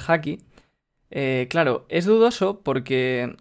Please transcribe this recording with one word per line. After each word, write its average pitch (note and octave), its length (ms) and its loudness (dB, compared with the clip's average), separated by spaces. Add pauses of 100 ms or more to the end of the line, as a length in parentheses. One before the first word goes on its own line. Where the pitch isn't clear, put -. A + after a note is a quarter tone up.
haki, D#3+ 340 -2 (720)
eh, C3 380 -2
claro, D3 400 0
es E3+ 160 -2
dudoso G#3+ 580 2
porque, B2+ 760 -2